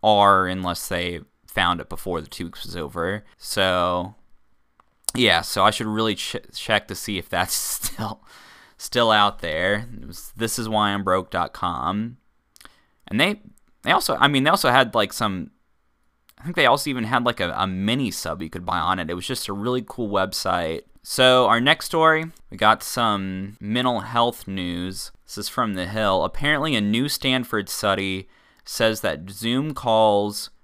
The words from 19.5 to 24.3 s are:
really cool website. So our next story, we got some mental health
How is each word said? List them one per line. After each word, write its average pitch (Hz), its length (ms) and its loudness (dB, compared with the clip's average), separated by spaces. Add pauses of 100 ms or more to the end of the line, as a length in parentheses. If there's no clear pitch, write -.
really 117 340 -4
cool 113 220 -6
website. 90 720 -2 (200)
So 127 460 6
our 117 120 6
next 143 280 2
story, 160 380 4 (260)
we 95 60 -14
got 107 260 4
some 98 760 -2
mental 117 420 0
health 120 460 -2